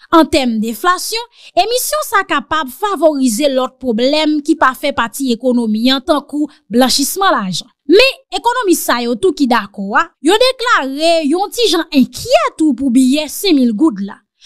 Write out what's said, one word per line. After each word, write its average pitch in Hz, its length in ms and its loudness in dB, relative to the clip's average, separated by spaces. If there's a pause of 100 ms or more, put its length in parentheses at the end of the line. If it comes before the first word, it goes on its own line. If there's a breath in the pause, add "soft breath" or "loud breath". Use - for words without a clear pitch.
An 320 200 4
tèm 247 300 0
denflasyon, 359 640 -4 (300 loud breath)
emisyon 494 520 -2
sa 392 160 0
a 381 60 -10
kapab 311 420 -4
favorize 294 800 0
lòt 254 320 -4
pwoblèm 285 600 0
ki 311 160 0
pa 262 160 2
fè 285 180 -4
pati 254 400 -4
ekonomi 233 560 0
an, 269 160 0
tankou 294 440 -2 (200 soft breath)
blanchisman 277 640 0
lajan. 190 360 -4 (120)
Men 508 380 2 (100)
ekonomi 415 480 0
sa 247 240 -2
yo 240 160 -2
tou 370 160 0
ki 285 160 0
dakò 208 380 -4 (100)
a, 330 60 2 (180)
yo 349 160 4
deklare 349 800 0 (100)
yon 349 240 0
ti 466 220 -2
jan 320 180 0
enkyè 480 540 2 (100)
tou 311 240 0
pou 269 160 -2
biyè 262 320 2
sen 330 320 0
mil 240 160 2
goud 208 320 0
la. 208 140 -16 (260 loud breath)